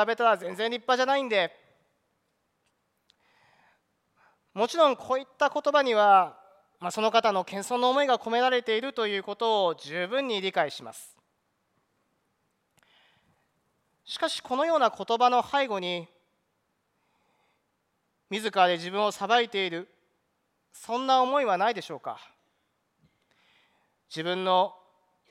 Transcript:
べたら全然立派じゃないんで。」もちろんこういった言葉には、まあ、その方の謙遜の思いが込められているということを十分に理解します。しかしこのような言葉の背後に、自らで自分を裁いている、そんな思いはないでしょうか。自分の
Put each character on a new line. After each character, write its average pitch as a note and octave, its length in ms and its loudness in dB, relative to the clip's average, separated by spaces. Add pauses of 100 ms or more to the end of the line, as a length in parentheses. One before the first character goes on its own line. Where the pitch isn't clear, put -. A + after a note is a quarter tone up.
べ A3+ 100 0
た A#3+ 100 0
ら G#3+ 120 4
全 F3+ 180 -10
然 A3+ 160 -4
立 A#3+ 100 -6
派 B3 160 0
じ B3+ 60 0
ゃ - 20 2
な C4+ 120 2
い C#4 60 -2
ん B3 60 -8
で。」 F#3+ 260 0 (3000)
も G#3+ 140 0
ち C#4+ 80 -10
ろ D#4 140 6
ん A#3+ 80 0
こ - 160 -6
う C4 60 0
い C#4 40 -8
っ - 40 -20 (100)
た D4 120 2
言 D4 220 -4
葉 C#4+ 120 4
に B3 100 0
は、 G3 440 6 (420)
ま F3 100 -8
あ、 - 20 -4
そ - 80 -6
の G#3+ 120 0
方 A3+ 200 4
の F#3 140 -2
謙 G3 300 -6
遜 - 20 0
の B3 140 2
思 C#4 120 2
い C#4+ 40 0
が B3 100 2
込 A3+ 140 -10
め A#3+ 100 2
ら B3+ 80 2
れ B3 140 0
て A3 140 -2
い A3+ 40 -4
る C4+ 100 -6
と A3+ 160 -4
い G3+ 120 -4
う F#3+ 40 -8
こ G3+ 140 -12
と G#3+ 300 0
を D#3+ 80 -2
十 F3 340 -8
分 C4+ 180 -2
に G#3 140 -4
理 F#3+ 100 -4
解 D#3 200 -2
し - 120 -16
ま A2+ 80 -16
す。 - 240 -20 (3000)
し - 140 -10
か E4 100 -2
し - 140 -8
こ B3+ 160 -6
の D4 80 0
よ E4 100 2
う D4+ 40 2
な A#3 100 4
言 A3+ 280 -2
葉 B3 120 4
の B3 120 4
背 C#4 260 -2
後 G3+ 120 -4
に、 F3 300 -6 (2250)
自 G#3+ 220 -4
ら F#3+ 160 6
で F3+ 60 2
自 F3 180 -6
分 G3+ 120 -2
を G#3 100 0
裁 A#3 320 0
い - 20 -6
て G3 180 -4
い F3+ 40 -4
る、 E3+ 180 -8 (840)
そ - 240 -6
ん C4 100 -4
な C4 140 4
思 C4 180 0
い C4+ 60 0
は F#3+ 120 0
な G3+ 120 0
い A#3 40 0
で G3 80 -10
し - 100 -14
ょ D3+ 40 -10
う C3 60 -14
か。 A#2 180 -12 (1900)
自 D#3+ 140 -8
分 F#3 200 -2
の F#3 320 2 (560)